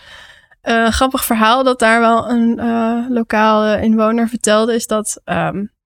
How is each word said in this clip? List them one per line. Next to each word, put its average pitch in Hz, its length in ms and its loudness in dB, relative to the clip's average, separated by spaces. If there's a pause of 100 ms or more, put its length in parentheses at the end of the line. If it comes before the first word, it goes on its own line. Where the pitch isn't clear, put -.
(600)
Eh, - 140 -2 (100)
een 226 80 2
grappig 262 320 -2
verhaal 233 400 2
dat 254 140 2
daar 226 220 2
wel 226 300 2
een, 233 280 0
eh, 233 500 -2
lokale 214 760 0
inwoner 220 460 2
vertelde 220 460 0
is 233 120 -4
dat, - 380 -6
ehm, 170 300 -4 (320)